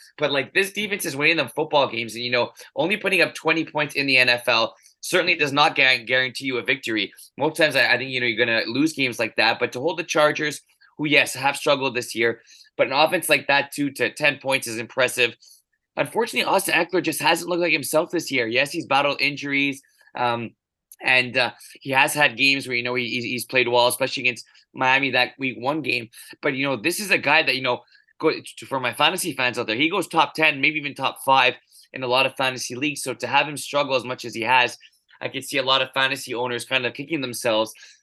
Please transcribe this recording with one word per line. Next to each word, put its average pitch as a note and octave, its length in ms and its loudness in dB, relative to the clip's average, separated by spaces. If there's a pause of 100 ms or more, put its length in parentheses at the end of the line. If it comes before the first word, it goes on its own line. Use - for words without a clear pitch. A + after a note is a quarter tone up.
(160)
but, C#3+ 160 0
like, C#3 220 -2
this G3 180 0
defense G3+ 320 -4
is D#3 100 -4
winning D3+ 220 2
them C3+ 180 -2
football D3 320 0
games. A2+ 280 -8
And, A#2 100 -8
you B2 60 -6
know, A#2+ 220 0 (240)
only F3 200 0
putting F#3+ 240 0
up D#3 140 2
twenty D#3+ 320 0
points D3 280 -4
in C#3+ 120 -2
the C3+ 100 2
N B2+ 140 6
F A#2+ 180 0
L A2+ 260 2 (280)
certainly F3 340 2
does C#3 160 0
not D3 240 4
guar-, C3 280 4
guarantee B2+ 420 0
you B2+ 100 -2
a A2+ 60 -2
victory. A#2 500 -2 (240)
Most D#3 200 -2
times, D3+ 200 2
I, A#2 160 4
I B2 60 4
think, C3 120 -6
you B2+ 80 -4
know, B2 80 0
you're A2+ 180 0
gonna A2+ 220 2
lose C3+ 280 0
games B2+ 240 -2
like A2+ 180 -4
that, A2+ 240 2
but A#2+ 120 0
to B2 80 -8
hold D#3+ 180 -2
the F3 60 -6
Chargers, D3+ 580 0 (340)
who, D3 100 -4
yes, C#3+ 280 4
have C3+ 220 0
struggled C3+ 380 0
this A#2+ 200 -6
year, A2+ 260 0 (360)
but B2+ 120 2
an C3 40 -4
offense D#3+ 360 2
like C#3+ 180 2
that, C#3+ 260 2
too, C#3+ 200 -2
to B2 180 0
ten D3 280 0
points C3+ 280 -2
is A2+ 120 -6
impressive. A#2+ 580 0 (600)
Unfortunately, A3+ 540 -2
Austin - 240 2
Eckler E3+ 280 2
just D3 180 -4
hasn't E3+ 280 2
looked F3 120 -2
like F3 120 2
himself D#3 380 0
this E3 220 -4
year. A#2+ 160 0
Yes, B2+ 240 0
he's D#3+ 140 -6
battled C#3+ 340 0
injuries, C#3 600 -2 (360)
um, A#2 360 -2 (480)
and, B2+ 360 2
uh, A#2+ 160 2 (280)
he C3+ 100 -10
has C#3 240 2
had C#3+ 240 2
games C#3 280 2
where, B2+ 100 -4
you A#2+ 60 -2
know, B2 120 -4
he, B2 140 -2
he's, A#2 160 -4
he's A#2 200 -6
played B2 240 2
well, A#2+ 180 4
especially B2+ 360 -2
against A#2+ 240 -4 (280)
Miami, C3+ 360 2
that B2 280 0
week C3 200 -4
one C#3 240 -4
game. A#2+ 260 -6 (320)
But, C#3+ 140 -2
you C3+ 120 -2
know, C#3 100 0
this E3 240 -2
is G3 100 -8
a F#3 80 4
guy D3 240 2
that, C3+ 120 0
you C3 80 -4
know, B2 200 -2 (360)
go, D3+ 140 2 (340)
for C3+ 140 -4
my A#2+ 140 -2
fantasy E3 400 0
fans B2 240 0
out A2+ 80 -2
there, A2 100 -2
he D#3 140 2
goes F3+ 180 -2
top D#3+ 260 2
ten, D3+ 260 2
maybe D3+ 180 0
even C#3+ 160 -8
top C3 300 -4
five B2+ 300 4 (420)
in C3 80 -6
a - 20 -4
lot B2+ 200 2
of C3 100 -6
fantasy B2+ 400 -4
leagues. C#3+ 260 -6
So B2+ 120 -6
to A#2+ 120 -6
have C#3+ 220 0
him D3 80 -8
struggle C3+ 400 -2
as A2+ 80 -2
much B2+ 200 -8
as A2+ 100 -10
he A2 80 -6
has, B2 360 2 (420)
I - 80 -8
could C3+ 160 -8
see - 140 -4
a C3 60 -2
lot C3 180 2
of C3 120 -2
fantasy C3+ 400 -2
owners A#2+ 300 -4
kind B2+ 220 -2
of A#2 80 -4
kicking C#3+ 280 -6
themselves. A2+ 500 -2 (300)